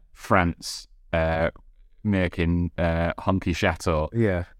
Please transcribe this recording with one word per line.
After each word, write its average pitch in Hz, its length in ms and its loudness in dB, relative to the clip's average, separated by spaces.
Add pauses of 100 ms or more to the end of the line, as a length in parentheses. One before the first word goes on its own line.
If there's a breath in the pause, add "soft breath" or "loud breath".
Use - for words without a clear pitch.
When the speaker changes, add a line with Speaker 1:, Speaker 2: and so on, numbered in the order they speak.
(140)
Speaker 1:
France, - 760 0 (260)
uh, 82 380 0 (520)
making, 87 760 0
uh, 85 400 0
Hunky 95 340 0
Chateau. 82 600 0
Speaker 2:
Yeah. 98 320 0 (140)